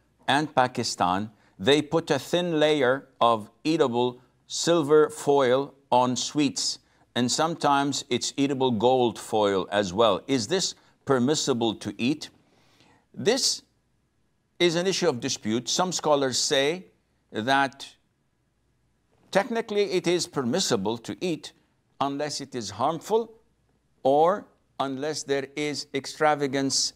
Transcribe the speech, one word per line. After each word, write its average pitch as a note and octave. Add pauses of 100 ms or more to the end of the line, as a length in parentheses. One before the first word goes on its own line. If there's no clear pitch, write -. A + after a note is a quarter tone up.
(280)
and D3
Pakistan, G#2+ (280)
they C3+
put D#3+
a C#3+
thin E3+
layer C#3 (120)
of A2+ (140)
eatable B2 (260)
silver D3+
foil C#3 (180)
on B2
sweets, - (360)
and A#2+
sometimes C#3+
it's -
eatable C3+
gold A#2+
foil G2+
as G2+
well. G#2
Is B2
this F#3+ (320)
permissible B2+
to G2+
eat?" C3 (880)
This - (960)
is F3
an F3
issue F3+
of B2+
dispute. B2
Some F3+
scholars C#3
say D3+ (440)
that C3+ (1400)
technically G#3
it F3
is E3+
permissible A#2+
to -
eat - (480)
unless C#3+
it C#3
is A2
harmful E3 (680)
or D#3 (340)
unless C3+
there C#3
is D3
extravagance C#3